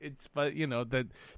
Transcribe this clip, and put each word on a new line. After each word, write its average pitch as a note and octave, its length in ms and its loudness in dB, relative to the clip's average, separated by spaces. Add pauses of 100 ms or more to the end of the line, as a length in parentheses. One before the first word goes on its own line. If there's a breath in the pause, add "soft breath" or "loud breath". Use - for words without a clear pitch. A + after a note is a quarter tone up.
It's, D3 260 -12
but, C#3+ 260 2
you D#3 140 0
know, B2 160 0
that B2+ 240 2 (300 loud breath)